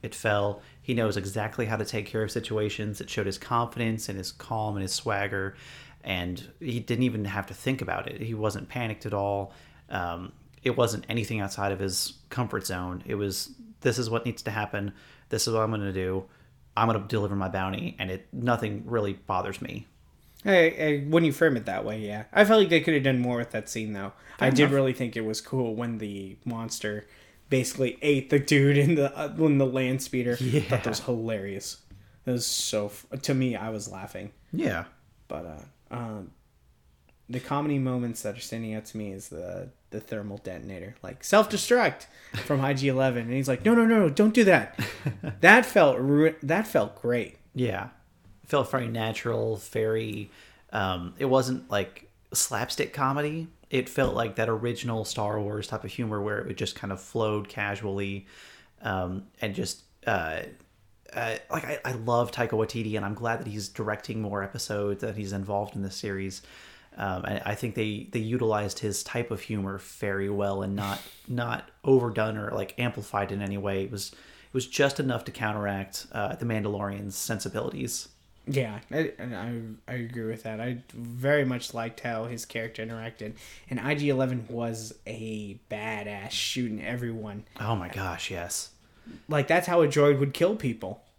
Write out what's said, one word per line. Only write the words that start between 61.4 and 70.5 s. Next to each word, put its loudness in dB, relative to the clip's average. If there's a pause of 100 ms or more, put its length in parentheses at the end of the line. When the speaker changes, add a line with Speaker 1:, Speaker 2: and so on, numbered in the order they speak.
Speaker 1:
like, -4
I, -4
I -4
love 2
Taika -2
Waititi, 0
and -2
I'm -4
glad -4
that -8
he's -8
directing -6
more -4
episodes, -4
that -6
he's -6
involved -2
in -4
this -6
series. -6 (540)
Um, -4
and -4
I -2
think -6
they, -4
they -2
utilized 0
his -4
type -4
of -6
humor -4
very -4
well -2